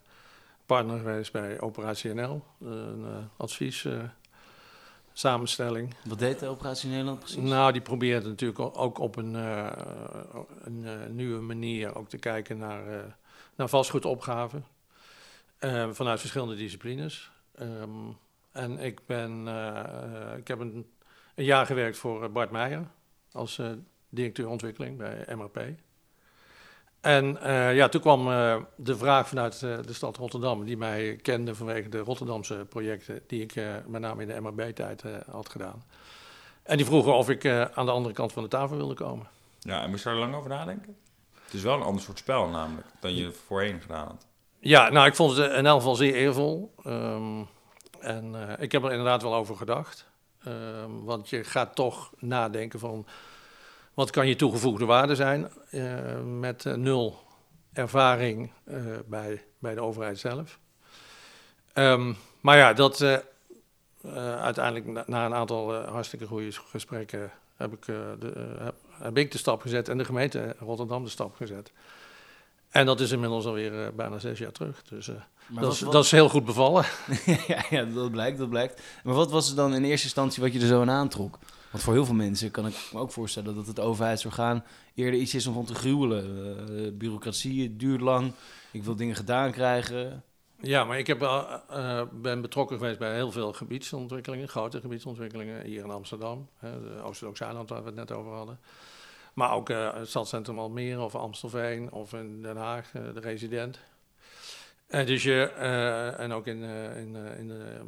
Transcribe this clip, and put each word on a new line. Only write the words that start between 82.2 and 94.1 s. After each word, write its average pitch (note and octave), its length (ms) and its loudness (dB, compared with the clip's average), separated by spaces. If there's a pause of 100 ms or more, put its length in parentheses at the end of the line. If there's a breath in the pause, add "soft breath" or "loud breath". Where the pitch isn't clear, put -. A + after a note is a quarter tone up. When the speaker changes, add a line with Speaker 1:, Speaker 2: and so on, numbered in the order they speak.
Speaker 2:
kan G#2+ 160 -4
ik - 260 -8
me A2 80 -6
ook B2+ 100 -4
voorstellen G#2+ 440 -6
dat G#2 120 -8
het A2 140 -6
overheidsorgaan A2+ 840 0 (300 loud breath)
eerder B2+ 260 2
iets C3 140 -2
is B2 120 0
om A#2+ 80 0
van A#2 100 -4
te A#2 100 -8
gruwelen. A#2+ 500 2 (640)
Eh, G#2 60 -4
bureaucratie, A2 720 -4
het A2 180 -4
duurt C3 200 2
lang, B2+ 320 4 (380 loud breath)
ik G#2 140 -10
wil A2 120 -2
dingen A2+ 180 -2
gedaan A#2+ 380 0
krijgen. B2 720 0 (380)
Speaker 1:
Ja, C3+ 240 4
maar B2 140 -2
ik C3 80 -2
heb, C#3 160 2
eh, C3+ 320 0 (160)
eh, B2+ 320 -4 (100)
ben B2 280 -4
betrokken B2 380 -2
geweest A2+ 200 -4
bij A2 160 -4
heel A#2+ 180 -2
veel G#2+ 200 -4
gebiedsontwikkelingen, B2+ 960 -10